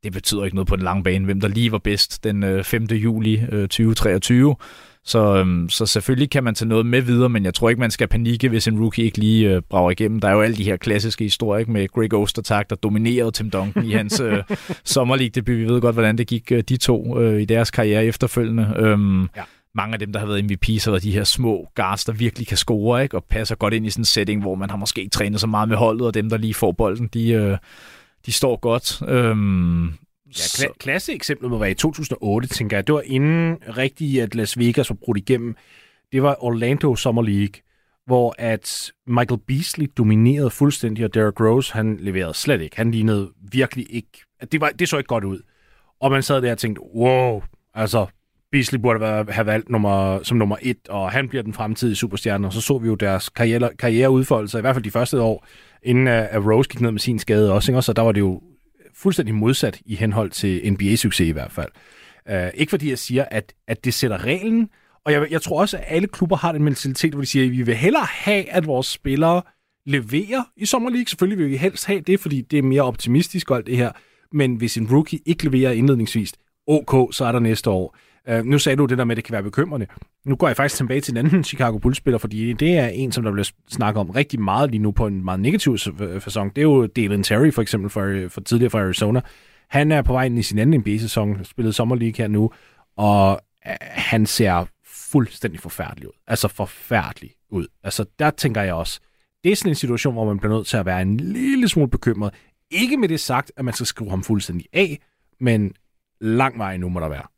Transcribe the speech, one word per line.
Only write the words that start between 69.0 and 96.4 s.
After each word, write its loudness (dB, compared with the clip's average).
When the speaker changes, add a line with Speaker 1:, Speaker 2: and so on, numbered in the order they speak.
Speaker 2:
leverer -2
i -6
Summer 0
League." -2
Selvfølgelig 0
vil 0
vi -2
helst -2
have -2
det, 2
fordi -4
det 0
er 4
mere 4
optimistisk 0
og 2
alt -6
det -2
her. 2
Men 2
hvis -2
en -2
rookie 2
ikke 0
leverer 2
indledningsvis, 2
ok, 2
så -2
er 0
der 2
næste 2
år. -2
Øh, 0
nu 2
sagde 2
du 4
det 0
der 0
med, 0
at -2
det -6
kan -10
være -4
bekymrende. -4
Nu 0
går 2
jeg 0
faktisk 0
tilbage 0
til -6
en -2
anden 2
<laughs> -8
Chicago -2
Bulls-spiller, 0
fordi -4
det 2
er 2
en, -4
som -2
der 0
bliver 0
s-, -8
snakket -2
om -4
rigtig -2
meget 0
lige -2
nu 0
på 0
en -4
meget -2
negativ 0
s-, -6
øh, -8
facon. -6
Det -8
er 2
jo 6
Dalen 0
Terry, 4
for 0
eksempel, -4
for, -4
øh, -4
for -12
tidligere 2
fra 0
Arizona. 0
Han 2
er 2
på 2
vej 2
ind 0
i 0
sin -2
anden 4
N -4
B -4
A-sæson, -2
spillet -4
Summer 0
League -2
her -2
nu, 2
og, 4
øh, -8
han 0
ser 2
fuldstændig -2
forfærdelig -12
ud. -20
Altså, -2